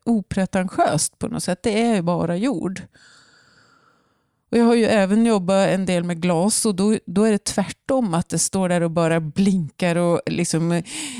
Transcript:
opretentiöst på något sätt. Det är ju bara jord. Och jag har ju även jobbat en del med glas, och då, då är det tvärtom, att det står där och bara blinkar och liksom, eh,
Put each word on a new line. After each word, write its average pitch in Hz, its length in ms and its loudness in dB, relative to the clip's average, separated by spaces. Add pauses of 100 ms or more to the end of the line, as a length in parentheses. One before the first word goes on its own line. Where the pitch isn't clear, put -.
opretentiöst 196 1120 -2
på - 80 -4
något 160 160 -6
sätt. - 200 -4
Det 220 180 0
är 233 140 0
ju 180 60 0
bara 170 360 -2
jord. 190 440 -4 (1700)
Och 226 60 2
jag 233 80 6
har 233 100 6
ju 226 100 4
även 208 400 4
jobbat 196 440 2
en 190 160 0
del 175 180 0
med 175 180 -4
glas, 180 440 0
och 208 100 0
då, 208 300 2
då 185 180 0
är 220 80 4
det 202 120 0
tvärtom, 214 720 -2
att 170 160 -2
det 165 100 -2
står 190 300 -2
där 175 120 0
och 170 100 0
bara 165 280 2
blinkar 175 760 0
och 175 300 2
liksom, 165 460 -2
eh, 170 120 0 (360)